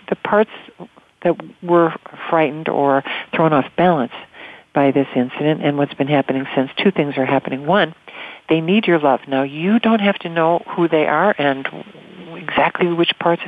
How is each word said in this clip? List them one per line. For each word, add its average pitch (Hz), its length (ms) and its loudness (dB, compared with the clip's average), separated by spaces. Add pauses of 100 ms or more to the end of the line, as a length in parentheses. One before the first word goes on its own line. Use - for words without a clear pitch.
the 196 60 -2
parts 214 360 0 (720)
that 170 120 2 (280)
were 170 300 4 (360)
frightened 156 380 0
or 139 360 2 (300)
thrown 160 200 2
off 139 120 2 (120)
balance 165 360 2 (600)
by 143 180 4
this 135 240 2
incident 143 480 -2
and 143 140 0
what's 143 160 -2
been 139 160 -4
happening 135 440 0
since, 135 240 0
two 196 140 2
things 143 260 -2
are 135 80 0
happening. 135 400 -2
One, 165 300 0 (540)
they 160 100 2
need 185 280 2
your 170 120 4
love. 139 280 2
Now, 135 160 0
you 160 360 0
don't 220 220 2
have 196 180 0
to 175 100 -10
know 165 340 0 (120)
who 170 140 2
they 156 180 2
are 175 300 2
and 135 280 -2 (720)
exactly 170 560 0
which 170 260 0
parts 170 300 0